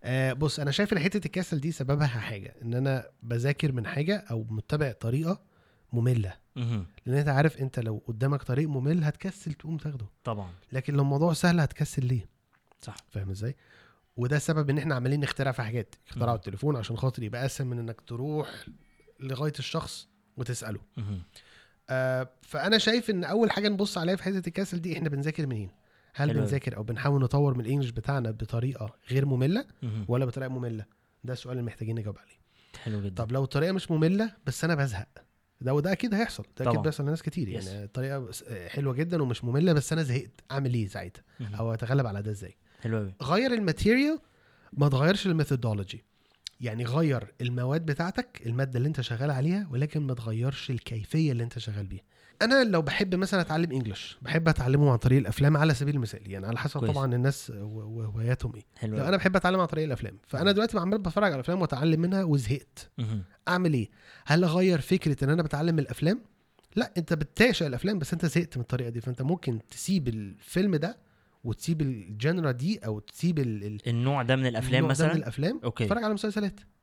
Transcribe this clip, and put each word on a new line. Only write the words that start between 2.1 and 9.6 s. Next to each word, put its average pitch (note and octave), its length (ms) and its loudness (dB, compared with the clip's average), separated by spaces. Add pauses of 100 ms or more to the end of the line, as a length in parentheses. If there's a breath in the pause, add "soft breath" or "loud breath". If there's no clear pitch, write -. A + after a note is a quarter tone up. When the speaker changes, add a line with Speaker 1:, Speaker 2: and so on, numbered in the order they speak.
Speaker 1:
إن A#2 120 -4
أنا C3 320 0 (160)
بذاكر B2 500 0
من A#2 140 -2
حاجة E3+ 440 -2
أو A2+ 200 -4
متبع C3 420 -2
طريقة D3+ 480 -2 (520 soft breath)
مملة. A#2 400 2 (240)
Speaker 2:
مهم. A#2 300 -2 (200)
Speaker 1:
لأن C3 120 2
أنت D3 100 2
عارف، D3 280 4
أنت C3 220 -4
لو A2 280 -4
قدامك C3 360 0
طريق C#3+ 260 0
ممل D3 360 0
هتكسل D#3 480 -4
تقوم D#3+ 240 -8